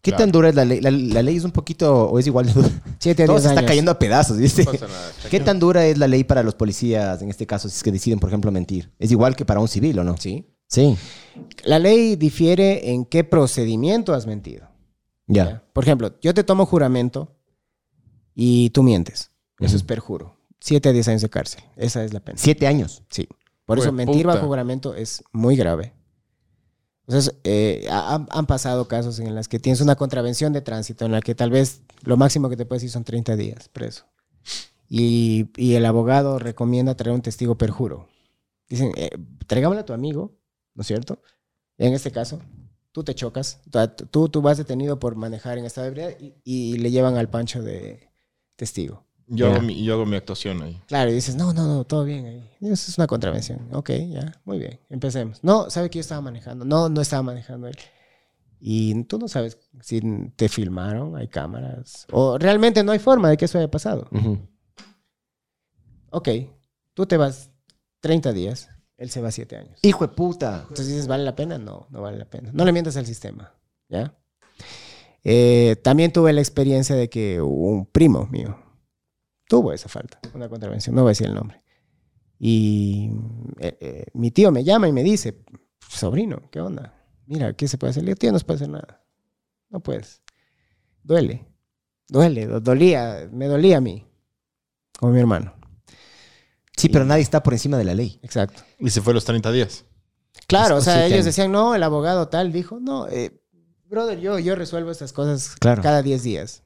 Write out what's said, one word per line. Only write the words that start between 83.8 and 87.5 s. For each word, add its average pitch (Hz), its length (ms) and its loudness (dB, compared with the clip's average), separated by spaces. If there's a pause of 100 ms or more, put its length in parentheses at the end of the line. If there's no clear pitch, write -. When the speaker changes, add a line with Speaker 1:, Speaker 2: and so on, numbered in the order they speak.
Speaker 3:
eh, - 320 -14
mi 117 180 -2
tío 196 200 6
me 127 120 0
llama 196 240 4
y 151 60 2
me 127 100 0
dice, 185 400 -2 (460)
"Sobrino, 147 600 -4
¿qué - 100 -12
onda? - 360 -10 (320)
Mira, 139 260 -4